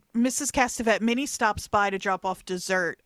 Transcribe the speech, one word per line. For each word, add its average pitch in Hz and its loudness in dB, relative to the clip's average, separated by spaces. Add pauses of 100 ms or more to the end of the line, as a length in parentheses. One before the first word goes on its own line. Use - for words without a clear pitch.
(140)
Missus 247 0
Castevet, 226 2
Minnie 240 0
stops - -2
by 202 2
to 196 -4
drop 190 -2
off 185 -6
dessert, 180 -2